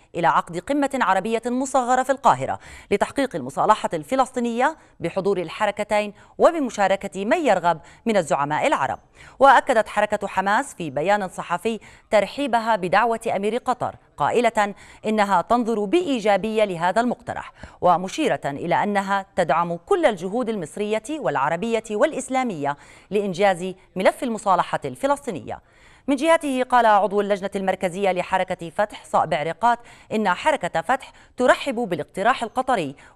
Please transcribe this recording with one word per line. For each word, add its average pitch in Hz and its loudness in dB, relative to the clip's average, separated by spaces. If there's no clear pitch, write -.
إلى 170 0
عقد 165 2
قمة 277 -2
عربية 226 0
مصغرة 254 0
في 277 0
القاهرة 131 0
لتحقيق 202 -2
المصالحة 165 -2
الفلسطينية 247 -2
بحضور 180 -4
الحركتين 208 -4
وبمشاركة 202 2
من 302 0
يرغب 170 2
من 220 0
الزعماء 147 0
العرب. 165 -2
وأكدت 262 4
حركة 208 -2
حماس 202 -2
في 160 -8
بيان 185 0
صحفي 180 -6
ترحيبها 220 2
بدعوة 196 2
أمير 208 -2
قطر، 233 -4
قائلة 208 0
إنها 202 2
تنظر 226 0
بإيجابية 214 0
لهذا 180 0
المقترح، - -6
ومشيرة 180 0
إلى 147 -2
أنها 196 -2
تدعم 170 0
كل 339 2
الجهود 202 -2
المصرية 208 -4
والعربية 185 -2
والإسلامية 226 -2
لإنجاز 190 0
ملف 220 0
المصالحة 202 0
الفلسطينية. 165 -4
من 277 2
جهته 294 2
قال 247 4
عضو 208 4
اللجنة 196 -2
المركزية 190 0
لحركة 180 -4
فتح - -4
صائب 175 0
عريقات 165 0
إن 214 0
حركة 180 0
فتح - -4
ترحب 262 2
بالاقتراح 208 -2
القطري 214 -4